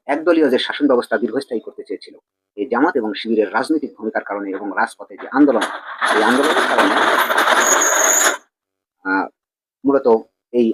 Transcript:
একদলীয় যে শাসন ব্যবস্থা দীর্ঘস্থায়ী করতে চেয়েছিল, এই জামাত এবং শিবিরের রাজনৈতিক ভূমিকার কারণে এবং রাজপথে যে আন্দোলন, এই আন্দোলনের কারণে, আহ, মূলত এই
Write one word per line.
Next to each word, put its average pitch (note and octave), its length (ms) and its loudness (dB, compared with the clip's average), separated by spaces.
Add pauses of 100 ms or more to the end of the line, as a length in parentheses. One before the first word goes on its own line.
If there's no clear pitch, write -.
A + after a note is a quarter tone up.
একদলীয় D#3 440 2
যে B2 80 2
শাসন - 280 -2
ব্যবস্থা A#2+ 320 2
দীর্ঘস্থায়ী A#2 420 -4
করতে - 280 -14
চেয়েছিল, - 260 -12 (420)
এই G2+ 100 -6
জামাত C3 300 0
এবং G#2+ 180 -2
শিবিরের G#2+ 380 -2
রাজনৈতিক C3+ 440 -2
ভূমিকার A2 280 -6
কারণে G2+ 260 -8
এবং F#2+ 260 -8
রাজপথে G2+ 460 -6
যে - 60 -14
আন্দোলন, C3 360 4 (520)
এই G#2+ 60 2
আন্দোলনের C3 480 0
কারণে, C3+ 240 2 (2000)
আহ, F#2+ 220 -2 (580)
মূলত C3+ 220 2 (460)
এই A#2+ 220 4